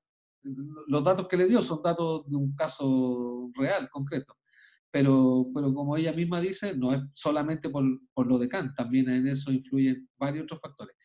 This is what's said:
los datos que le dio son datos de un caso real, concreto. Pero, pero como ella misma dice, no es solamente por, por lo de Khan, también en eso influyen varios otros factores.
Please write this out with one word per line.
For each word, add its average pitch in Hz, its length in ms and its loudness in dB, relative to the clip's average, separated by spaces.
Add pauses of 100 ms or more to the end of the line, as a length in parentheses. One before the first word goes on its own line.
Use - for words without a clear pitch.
(880)
los 147 160 2
datos 185 240 2
que 180 100 0
le 180 100 6
dio 220 140 6
son 160 220 -4
datos 165 440 0
de 143 80 -4
un 139 200 -2
caso 127 960 -2
real, 165 380 -2
concreto. - 420 -8 (560)
Pero, 131 640 4
pero 139 200 0
como 143 240 -2
ella 160 160 0
misma 170 260 -2
dice, 190 360 -4
no 127 180 0
es 143 80 -2 (120)
solamente 151 560 -2
por, 139 140 -2 (300)
por 127 120 0
lo 123 140 4
de 123 80 0
Khan, 156 260 -4
también 127 360 0
en 127 180 2
eso 139 240 -2
influyen 131 680 0
varios 147 280 -4
otros 160 160 -12
factores. 143 440 -16